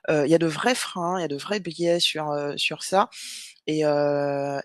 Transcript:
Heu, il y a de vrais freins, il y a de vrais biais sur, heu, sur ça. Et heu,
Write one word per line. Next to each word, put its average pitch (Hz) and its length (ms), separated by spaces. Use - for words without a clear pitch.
Heu, 151 160
il 151 60
y 165 40
a 165 40
de 170 80
vrais 202 280
freins, 180 440
il 170 40
y - 20
a 147 40
de 143 80
vrais 202 240
biais 170 400
sur, 151 300
heu, 147 260
sur - 260
ça. 196 260
Et 156 180
heu, 143 800